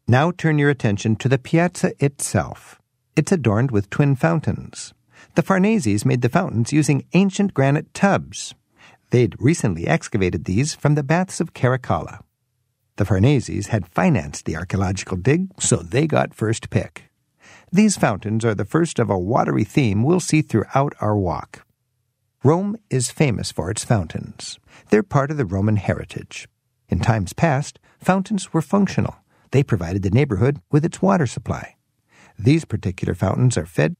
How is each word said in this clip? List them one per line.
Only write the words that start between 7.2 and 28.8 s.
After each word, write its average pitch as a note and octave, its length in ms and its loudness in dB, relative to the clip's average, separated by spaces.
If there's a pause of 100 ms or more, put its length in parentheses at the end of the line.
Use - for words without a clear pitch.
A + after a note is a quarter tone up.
granite C#3 400 0
tubs. - 640 -2 (560)
They'd A#2+ 280 2
recently B2+ 460 0
excavated F#2+ 600 -2
these A#2+ 280 -2
from D3 220 0
the D3 80 -2
baths E3 360 -2
of F3 140 -6
Caracalla. B2 720 -2 (720)
The G2+ 100 0
Farneses G2+ 600 2
had G2 200 -4
financed A#2+ 580 0
the D#2 100 -6
archaeological F#2 600 -4
dig, D#3 320 0 (100)
so - 160 0
they G2 320 -2
got B2+ 260 0
first - 380 -4
pick. - 400 -6 (600)
These G3+ 240 4
fountains G#2+ 480 0
are A2+ 120 2
the G2+ 100 -4
first D#3+ 320 -2
of G#2+ 140 2
a G2 80 0
watery B2+ 460 0
theme G#2+ 360 2
we'll E3 180 2
see D#3 220 0
throughout C3+ 580 0
our G#2+ 160 0
walk. F2+ 460 -4 (840)
Rome F#3+ 340 2 (140)
is B2+ 180 -2
famous G2+ 420 -2
for - 200 -4
its - 120 -6
fountains. D#2+ 760 -4 (320)
They're G#3+ 100 6
part C#3+ 300 0
of D#3 60 -8
the D3 100 -2
Roman G2 300 0
heritage. - 720 -6 (420)
In F2 100 -2
times G#2 340 -2
past, D3 460 -2 (180)
fountains F#3+ 560 -2
were D#3+ 80 0
functional. - 540 0 (340)